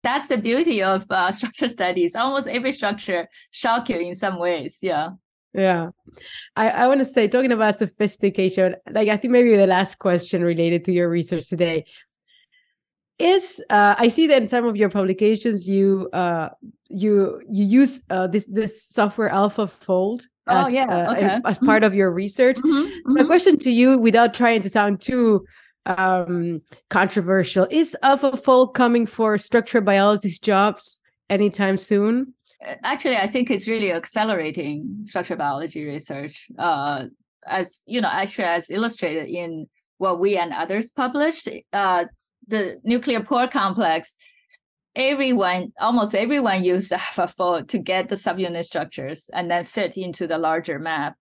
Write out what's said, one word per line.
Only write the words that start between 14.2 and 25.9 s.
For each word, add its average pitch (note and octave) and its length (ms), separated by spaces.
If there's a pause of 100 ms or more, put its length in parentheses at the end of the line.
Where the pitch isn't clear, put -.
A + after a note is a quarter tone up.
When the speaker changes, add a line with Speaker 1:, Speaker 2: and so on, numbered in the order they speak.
Speaker 2:
that C4+ 140
in G3+ 60
some A#3+ 160
of A3 120
your G#3 120
publications, G3+ 800
you, G3 460
uh, E3+ 340 (400)
you, G3+ 640
you G#3 140
use, B3+ 440
uh, F#3 180
this, G3 200
this G#3+ 360
software G#3 460
AlphaFold G3 960 (240)
Speaker 1:
Oh, C#4 200
Speaker 2:
as, A#3+ 60
Speaker 1:
yeah. C4 160
Speaker 2:
uh, F3+ 240
Speaker 1:
Okay. G3+ 320
Speaker 2:
as A#3 140
Speaker 1:
Mm-hmm. B3+ 80
Speaker 2:
part A3 180
of G3 100
your F#3+ 160
research. G#3 460
Speaker 1:
Mm-hmm. D4 320 (160)
Speaker 2:
So B3+ 80
my D4+ 80
Speaker 1:
Mm-hmm. D4 80
Speaker 2:
question F4+ 300
to B3+ 120
you, B3+ 280
without A#3 360
trying A#3 280
to F#3+ 80
sound G#3 320
too, A#3 420 (420)
um, F3 760 (260)